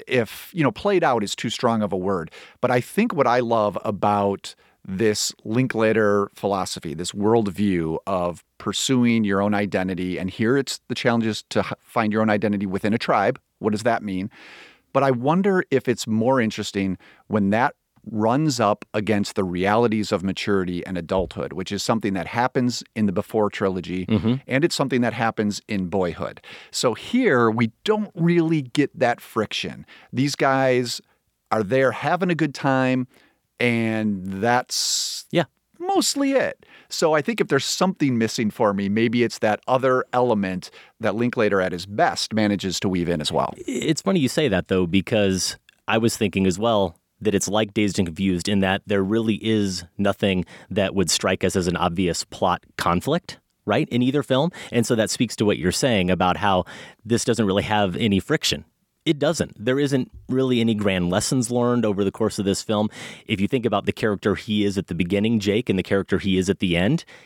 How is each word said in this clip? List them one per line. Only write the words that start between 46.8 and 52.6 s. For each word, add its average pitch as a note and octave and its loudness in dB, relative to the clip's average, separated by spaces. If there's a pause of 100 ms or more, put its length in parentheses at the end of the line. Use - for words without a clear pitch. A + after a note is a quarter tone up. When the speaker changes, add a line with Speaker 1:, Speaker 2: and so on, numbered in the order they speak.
Speaker 2:
that G2+ 0
it's F#2+ 0
like G#2 0
Dazed G#2 0
and F#2 0
Confused F2+ -2
in G2+ 0
that F#2+ 2
there G2+ 0
really A2 0
is G2+ -2 (140)
nothing G2 0 (240)
that G2 0
would F#2 2
strike - 0
us F#2+ 0
as F2+ 2
an F2 0
obvious E2+ 0
plot - -2 (140)